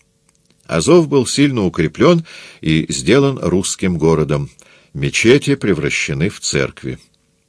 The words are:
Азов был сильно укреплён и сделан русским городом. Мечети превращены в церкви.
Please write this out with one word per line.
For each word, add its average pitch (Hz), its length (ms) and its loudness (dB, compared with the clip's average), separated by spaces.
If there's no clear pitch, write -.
Азов 156 400 2
был 139 220 0
сильно 135 360 0
укреплён 120 600 2
и 78 320 0
сделан 131 460 0
русским 90 600 -2
городом. 76 520 0
Мечети 135 600 0
превращены 76 720 -2
в - 120 -12
церкви. 65 580 -6